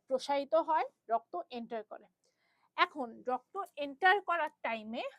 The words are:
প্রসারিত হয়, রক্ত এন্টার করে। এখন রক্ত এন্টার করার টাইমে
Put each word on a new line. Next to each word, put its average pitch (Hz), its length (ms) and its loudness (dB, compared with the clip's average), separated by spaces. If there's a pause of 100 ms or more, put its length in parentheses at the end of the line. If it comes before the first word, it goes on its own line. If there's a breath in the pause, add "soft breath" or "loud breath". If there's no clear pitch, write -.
প্রসারিত 277 480 0
হয়, 320 300 4 (240)
রক্ত 349 300 -2 (120)
এন্টার 226 340 -8
করে। 220 220 -16 (720)
এখন 254 480 -2
রক্ত 254 360 -4 (140)
এন্টার 294 440 4
করার 339 300 0 (120)
টাইমে 226 400 -6 (160)